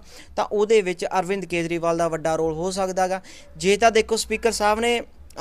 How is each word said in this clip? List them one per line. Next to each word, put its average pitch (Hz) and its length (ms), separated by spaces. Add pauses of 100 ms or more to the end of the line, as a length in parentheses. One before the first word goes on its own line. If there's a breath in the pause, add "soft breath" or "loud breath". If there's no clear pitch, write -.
(360 loud breath)
ਤਾਂ 208 100
ਉਹਦੇ 214 360
ਵਿੱਚ 180 240
ਅਰਵਿੰਦ 185 400
ਕੇਜਰੀਵਾਲ 170 520
ਦਾ 170 100
ਵੱਡਾ 160 280
ਰੋਲ 160 180
ਹੋ 170 180
ਸਕਦਾ 185 320
ਹੈਗਾ। 185 180 (360 loud breath)
ਜੇ 185 200
ਤਾਂ 220 140
ਦੇਖੋ 220 260
ਸਪੀਕਰ 220 340
ਸਾਹਿਬ 214 280
ਨੇ 240 220 (400)